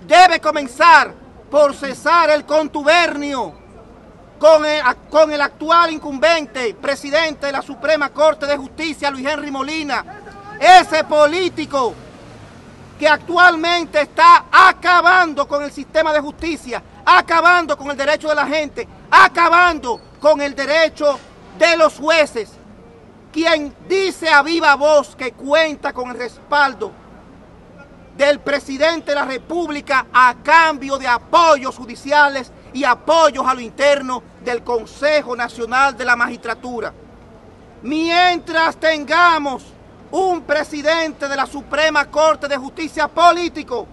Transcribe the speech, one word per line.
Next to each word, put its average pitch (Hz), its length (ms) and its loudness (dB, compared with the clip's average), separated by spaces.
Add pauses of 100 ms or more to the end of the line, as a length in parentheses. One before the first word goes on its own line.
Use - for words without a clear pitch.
debe 339 340 6
comenzar 302 720 2 (380)
por 285 240 2
cesar 302 560 0
el 302 160 0
contubernio 294 1040 -2 (840)
con 302 260 4
el, 302 180 -2 (280)
con 302 220 2
el 294 80 -4
actual 330 520 0
incumbente, 285 840 -4
presidente 285 720 -6
de 277 60 -6
la 269 100 -6
Suprema 294 480 -4
Corte 294 360 0
de 285 100 -2
Justicia, 285 540 -8
Luis 262 160 -10
Henry 294 240 -6
Molina, 277 540 -8 (540)
ese 320 460 6
político 302 920 -2 (1040)
que 294 80 -2
actualmente 339 960 2
está 320 500 4
acabando 349 960 4
con 285 160 -4
el 285 80 -8
sistema 311 420 -4
de 302 80 0
justicia, 285 640 -10 (220)
acabando 339 720 2
con 277 140 -12
el 277 60 -6
derecho 294 320 -2
de 302 60 0
la 285 120 -2
gente, 285 420 -6 (220)
acabando 339 880 2 (200)
con 302 200 2
el 285 140 -6
derecho 294 640 -2 (400)
de 330 180 2
los 320 220 0
jueces, 294 520 -2 (840)
quien 311 420 -2 (140)
dice 370 400 -4
a 294 140 4
viva 311 320 0
voz 294 400 0
que 240 180 -10
cuenta 294 600 -2
con 247 180 -10
el 233 80 -12
respaldo 247 760 -4 (1300)
del 277 220 0
presidente 285 720 -4
de - 20 -2
la 277 100 -2
República 277 880 -6
a 247 300 4
cambio 294 560 0
de 262 100 -6
apoyos 269 680 0
judiciales 269 760 -2 (220)
y 262 100 -6
apoyos 277 640 0
a 262 80 0
lo 254 60 -10
interno 262 640 -2 (220)
del 240 180 -6
Consejo 247 720 -4
Nacional 240 640 -4
de 247 80 -10
la 247 120 2
Magistratura. 233 760 -8 (880)
Mientras 330 960 -2
tengamos 311 880 0 (460)
un 349 320 -2
presidente 302 840 -4
de 277 80 -6
la 269 100 -4
Suprema 294 640 -2
Corte 302 360 0
de 285 120 -4
Justicia 294 500 -6
político 320 840 -2